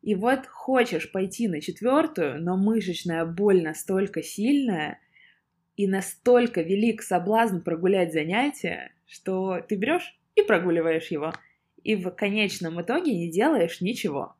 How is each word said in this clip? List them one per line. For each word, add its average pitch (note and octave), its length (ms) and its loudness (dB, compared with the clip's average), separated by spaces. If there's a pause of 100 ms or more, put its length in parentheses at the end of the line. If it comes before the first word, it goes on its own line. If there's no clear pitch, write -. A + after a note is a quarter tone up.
И G#3+ 160 0
вот B3 300 0
хочешь B3 640 0
пойти G3 340 -2
на E3 140 -2
четвертую, F3+ 800 0
но F3+ 140 0
мышечная F3+ 680 0
боль F3+ 380 4
настолько F#3 580 -4
сильная G#3+ 800 -2 (800)
и G3+ 100 0
настолько A#3 760 2
велик G#3 420 0
соблазн F#3+ 580 0
прогулять F3 520 0
занятие, E3+ 800 -2 (140)
что F#3 540 -4
ты G#3 160 -4
берешь D4+ 420 -2 (160)
и G#4 80 6
прогуливаешь E3 680 2
его. D#3 200 -4 (520)
И A3 100 2
в F#3 160 -2
конечном G3 680 -2
итоге C#4+ 320 0
не E3+ 180 -2
делаешь G3+ 500 2
ничего. F3+ 600 -4